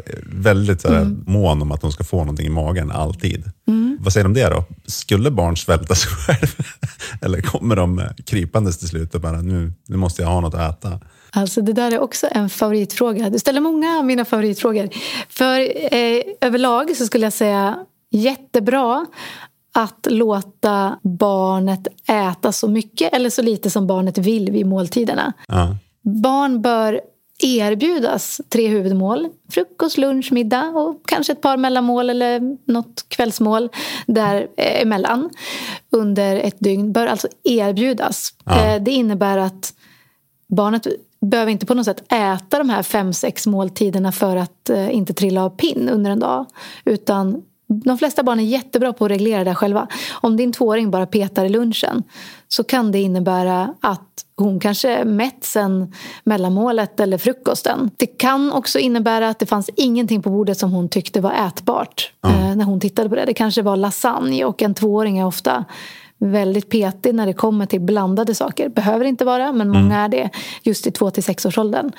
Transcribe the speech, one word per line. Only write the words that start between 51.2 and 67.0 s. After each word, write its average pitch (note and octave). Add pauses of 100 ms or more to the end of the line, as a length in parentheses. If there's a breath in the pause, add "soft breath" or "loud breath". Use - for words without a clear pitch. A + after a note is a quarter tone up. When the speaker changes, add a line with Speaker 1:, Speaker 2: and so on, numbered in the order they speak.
Speaker 2:
i F#3+
lunchen A3+ (440 loud breath)
så -
kan A3+
det G3
innebära F#3
att G3 (360)
hon G3
kanske A#3+
mätt A3
sen F#3+ (300 loud breath)
mellanmålet G#3
eller F#3+
frukosten. B3+
Det B3+
kan C#4
också C4+
innebära A3+
att A3
det G#3+
fanns G3+
ingenting A#3
på G3+
bordet G3
som F#3+
hon F3+
tyckte F#3+
var G3 (160)
ätbart, - (160)
Speaker 1:
Mm. F#3+
Speaker 2:
eh, G3
när G#3
hon G3
tittade G#3
på G#3+
det. C4+
Det B3+
kanske A3
var G3+
lasagne A#3+
och A#3
en G#3
tvååring G#3
är F#3+
ofta C3 (540 loud breath)
väldigt G3
petig G#3+